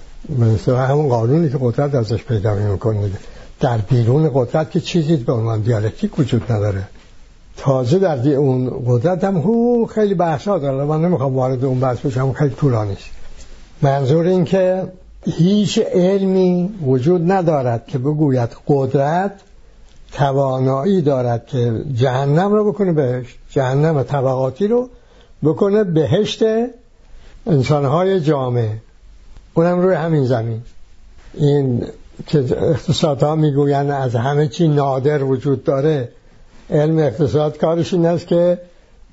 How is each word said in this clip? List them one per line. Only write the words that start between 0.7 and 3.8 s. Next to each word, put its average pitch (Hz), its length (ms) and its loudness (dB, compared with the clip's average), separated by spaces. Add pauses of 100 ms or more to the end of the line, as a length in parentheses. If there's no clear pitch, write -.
همون 139 320 2
قانونی 127 400 2
که 123 120 -4
قدرت 135 340 0
ازش 113 280 -2
پیدا 107 320 -2
می‌کنه. 101 540 -2 (500)
در 120 180 0
بیرون 127 560 2